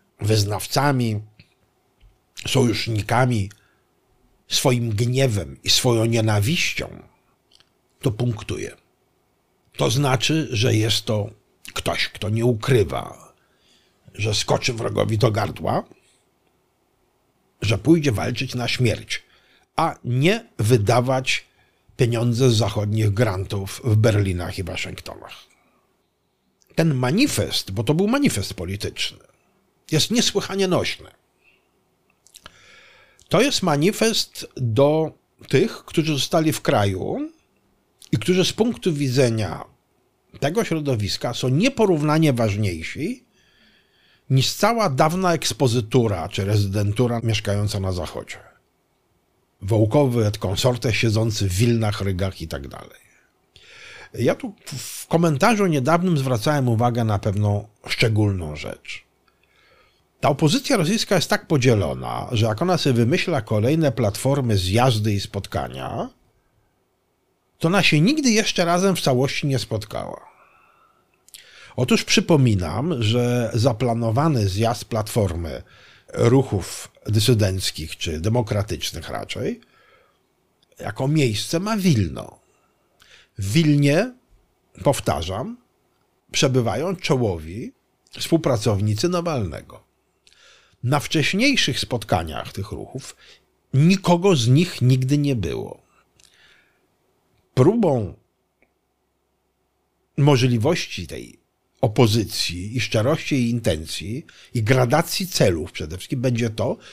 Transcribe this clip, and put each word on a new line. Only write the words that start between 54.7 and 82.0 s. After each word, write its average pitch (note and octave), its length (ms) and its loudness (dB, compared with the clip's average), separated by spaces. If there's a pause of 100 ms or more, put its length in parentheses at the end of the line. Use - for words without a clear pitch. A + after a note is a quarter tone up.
w - 300 -14
komentarzu E3+ 580 2
niedawnym E3 520 2
zwracałem C3 520 0
uwagę A#2 340 2
na G#2+ 160 2
pewną G#2 480 0 (200)
szczególną G2+ 680 0
rzecz. - 500 -14 (1120)
Ta - 100 2
opozycja D#3+ 480 2
rosyjska G3 380 0
jest E3+ 140 0
tak - 180 -2
podzielona, D#2+ 840 0
że A2+ 140 2
jak G#2+ 160 0
ona F3 160 2
sobie C#3 160 2
wymyśla C3 480 2
kolejne C3 500 2
platformy, B2 680 0
zjazdy G#2+ 560 2
i G2+ 60 -2
spotkania, G2+ 920 -8 (1500)
to E3 80 0
ona F3+ 160 4
się D3+ 180 4
nigdy C4+ 280 4
jeszcze G#3 360 2
razem F3+ 300 2
w - 60 -4
całości C3 460 0
nie C3+ 120 0
spotkała. G#1 760 -8 (1400)
Otóż C3 280 0
przypominam, B2 1000 2
że A#2+ 500 0
zaplanowany A#2 960 0
zjazd A2 360 -2
Platformy E2+ 800 -4 (500)
ruchów A#2 800 0 (140)
dysydenckich, G#2 920 0
czy D#2+ 220 -6
demokratycznych G#2 920 -4
raczej, A#2 520 -8 (1200)
jako - 280 -6
miejsce C#3+ 520 0
ma G#3+ 180 -2
Wilno. G#2 640 0 (1000)